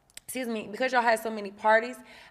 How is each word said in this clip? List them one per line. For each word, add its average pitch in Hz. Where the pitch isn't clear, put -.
excuse 254
me, 220
because 247
y'all 247
had 226
so 226
many 208
parties, 226